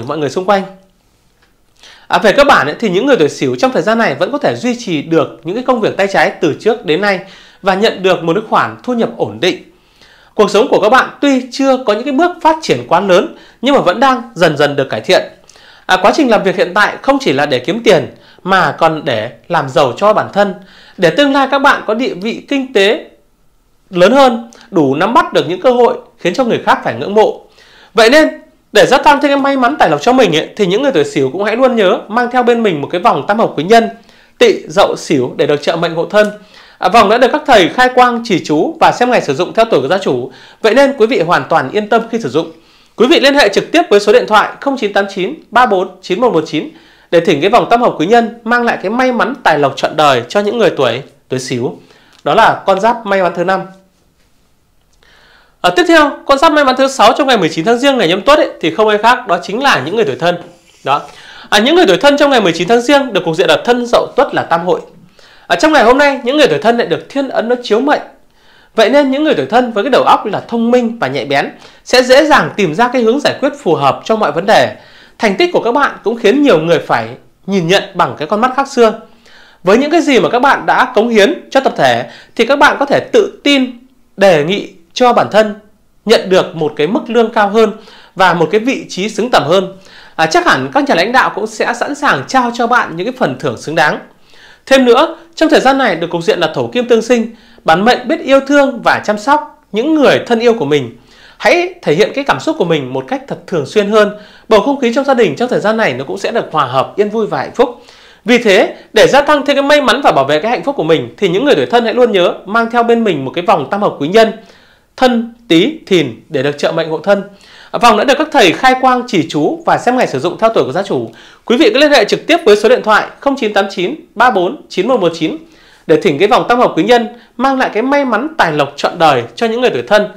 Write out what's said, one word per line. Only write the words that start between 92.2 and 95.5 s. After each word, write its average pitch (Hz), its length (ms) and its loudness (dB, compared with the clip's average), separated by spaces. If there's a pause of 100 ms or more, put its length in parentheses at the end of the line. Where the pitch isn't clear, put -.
trao 247 260 0
cho 233 140 -2
bạn 220 300 -2
những 180 80 -6
cái 254 120 -6
phần 147 220 -2
thưởng 117 180 -6
xứng 147 180 -8
đáng. 170 240 0 (640)
Thêm 269 200 4
nữa, 269 320 2 (180)
trong 311 140 0
thời 277 100 4